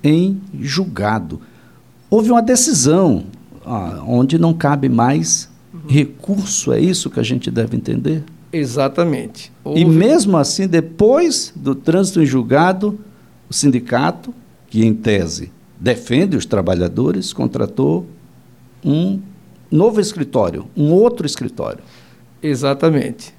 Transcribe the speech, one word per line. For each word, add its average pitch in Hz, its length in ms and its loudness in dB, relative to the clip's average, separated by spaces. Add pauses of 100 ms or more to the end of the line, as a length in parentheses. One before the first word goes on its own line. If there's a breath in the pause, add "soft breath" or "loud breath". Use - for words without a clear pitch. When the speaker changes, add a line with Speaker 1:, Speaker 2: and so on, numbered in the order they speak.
Speaker 1:
em 180 380 2 (180)
julgado. 110 800 -4 (720 loud breath)
Houve 220 220 2
uma 233 100 6
decisão, 175 840 2 (380)
ah, 95 440 -8
onde 131 320 2
não 165 120 4
cabe 143 380 0
mais 131 580 0 (240)
Speaker 2:
Uhum. 165 160 -18
Speaker 1:
recurso, 151 840 0
é 117 60 2
isso 165 320 0
que - 80 -6
a 120 40 0
gente 120 280 -4
deve 117 260 -2
entender? 127 460 -4 (280)
Speaker 2:
Exatamente. 139 1000 -4 (120)
Speaker 1:
E - 60 -10
Speaker 2:
Houve 165 160 2
Speaker 1:
mesmo 196 500 4
assim, 180 320 0
depois 214 880 0
do 135 200 -4
trânsito 180 440 0
em 156 60 4
julgado, 165 720 0 (480 loud breath)
o - 60 -12
sindicato, 135 800 0 (340)
que 110 160 0
em 110 120 4
tese 98 560 -2 (280)
defende 131 560 0
os 95 100 -2
trabalhadores, 98 840 -2
contratou 131 720 -2 (800)
um 180 360 0 (520)
novo 214 300 4
escritório, 131 640 -2 (100)
um 151 160 2
outro 190 340 4
escritório. - 540 -8 (600 soft breath)
Speaker 2:
Exatamente, 139 960 -2